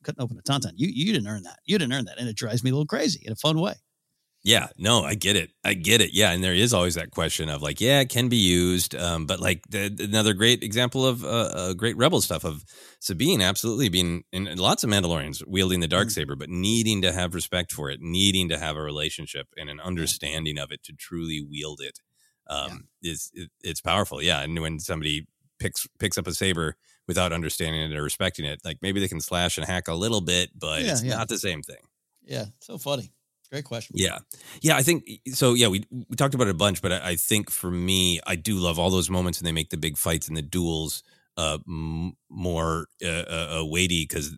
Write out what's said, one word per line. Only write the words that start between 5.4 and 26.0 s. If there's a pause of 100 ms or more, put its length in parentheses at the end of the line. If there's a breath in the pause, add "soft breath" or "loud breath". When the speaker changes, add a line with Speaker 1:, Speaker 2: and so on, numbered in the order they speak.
Speaker 2:
I
get
it.
Yeah,
and
there
is
always
that
question
of,
like,
yeah,
it
can
be
used,
um,
but,
like,
the,
another
great
example
of,
uh,
uh,
great
Rebel
stuff
of (360 loud breath)
Sabine
absolutely
being,
and
lots
of
Mandalorians
wielding
the
dark
Speaker 1:
Mm.
Speaker 2:
saber,
but
needing
to
have
respect
for
it,
needing
to
have
a
relationship (100)
and
an
understanding
of
it
to
truly
wield
it, (460)
um, (140)
Speaker 1:
Yeah.
Speaker 2:
is,
it, (140)
it's
powerful.
Yeah,
and
when
somebody (320)
picks, (120)
picks